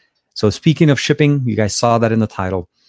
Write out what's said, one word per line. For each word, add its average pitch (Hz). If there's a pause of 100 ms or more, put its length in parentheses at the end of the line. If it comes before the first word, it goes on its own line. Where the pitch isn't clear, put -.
(320)
So -
speaking 156
of 139
shipping, 143
you 113
guys 104
saw 117
that 113
in 113
the 110
title. 92 (180)